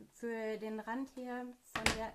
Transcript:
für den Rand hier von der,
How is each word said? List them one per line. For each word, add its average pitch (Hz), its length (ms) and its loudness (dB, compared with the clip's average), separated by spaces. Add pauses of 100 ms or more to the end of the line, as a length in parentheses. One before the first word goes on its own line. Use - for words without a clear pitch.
(120)
für 226 460 0
den 220 200 -2
Rand 240 320 0
hier 247 420 -4 (220)
von 220 100 2 (120)
der, 220 180 -2